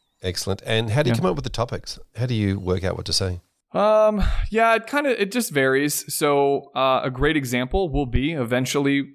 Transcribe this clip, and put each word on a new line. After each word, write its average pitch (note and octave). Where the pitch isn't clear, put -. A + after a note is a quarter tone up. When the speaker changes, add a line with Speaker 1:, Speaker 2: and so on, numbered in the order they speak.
Speaker 1:
Excellent. F#2+
And A2+
how C#3
do B2+
you A#2
Speaker 2:
Yeah. A#2
Speaker 1:
come F#3
up C#3+
with C#3
the A#2+
topics? -
How A#2
do B2+
you G2+
work F2+
out F2+
what E2+
to F#2+
say? F2+
Speaker 2:
Um, G#3+
yeah, A3+
it A3+
kinda, C#4+
it G3
just A#3+
varies. C#3
So, C#3+
uh, C3
a C3+
great D3+
example C3
will C#3
be B2+
eventually, C#3